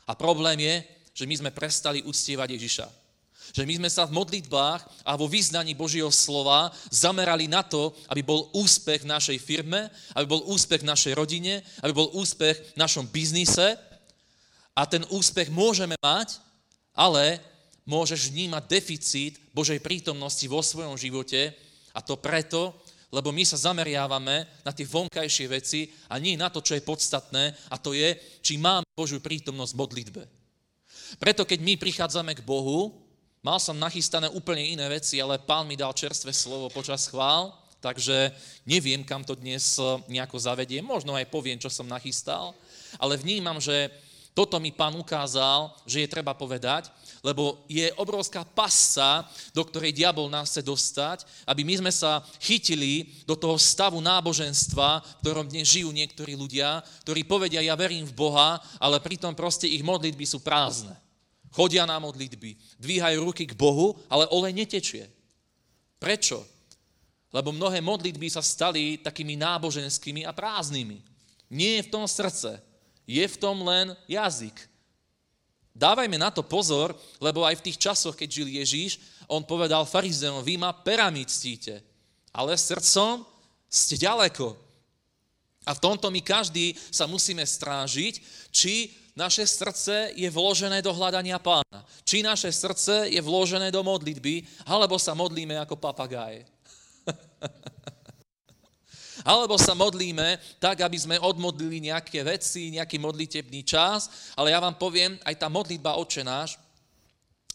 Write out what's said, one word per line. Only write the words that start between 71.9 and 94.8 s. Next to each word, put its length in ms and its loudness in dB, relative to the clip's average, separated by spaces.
tom 160 -4
srdce, 480 -4
je 160 2
v 160 -4
tom 240 -2
len 320 2
jazyk. 640 -4
Dávajme 440 2
na 120 2
to 120 -4
pozor, 520 0
lebo 240 0
aj 160 2
v 120 -8
tých 160 -2
časoch, 280 0
keď 160 -8
žil 200 -4
Ježiš, 480 -2
on 160 -2
povedal 400 2
farizeom: 560 0
„Vy 160 -2
ma 160 -2
perami 480 2
ctíte, 560 -6
ale 240 0
srdcom 640 2
ste 280 2
ďaleko.“ 600 2
A 40 -2
v 120 -6
tomto 280 4
my 80 0
každý 560 0
sa 160 0
musíme 360 -2
strážiť, 800 -4
či 400 0
naše 240 0
srdce 720 -2
je 160 -2
vložené 480 0
do 160 -2
hľadania 480 -2
Pána, 400 2
či 160 2
naše 320 0
srdce 560 0
je 80 4
vložené 560 2
do 80 2
modlitby, 880 -2
alebo 240 4